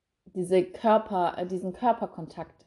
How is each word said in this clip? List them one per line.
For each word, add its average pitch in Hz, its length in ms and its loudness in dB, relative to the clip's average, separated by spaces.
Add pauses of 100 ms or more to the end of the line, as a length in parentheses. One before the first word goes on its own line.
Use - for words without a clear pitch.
(360)
diese 180 280 2
Körper-, 208 720 0
äh, 180 80 -4
diesen 180 280 -6
Körperkontakt - 920 -4